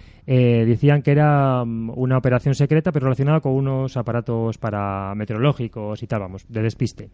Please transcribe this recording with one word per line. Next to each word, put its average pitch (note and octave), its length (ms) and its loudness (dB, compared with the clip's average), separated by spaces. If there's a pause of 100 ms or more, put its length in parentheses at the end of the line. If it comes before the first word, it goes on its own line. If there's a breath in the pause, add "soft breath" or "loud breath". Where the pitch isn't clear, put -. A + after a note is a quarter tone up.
(260 soft breath)
eh, A#2+ 400 4
decían C#3+ 360 4
que C#3+ 100 2
era, C#3 520 2
mm, A2+ 300 -6
una B2+ 240 0
operación B2+ 360 0
secreta, D#3 360 2
pero C#3 140 -2
relacionada C#3 340 2
con C#3 140 0
unos C3+ 440 -2
aparatos A2+ 640 -2
para G2+ 560 -4
meteorológicos G#2+ 880 -4
y A2+ 60 -12
tal, A2+ 100 -4
vamos, F#2+ 300 -10
de A2 140 -4
despiste. A2 520 -4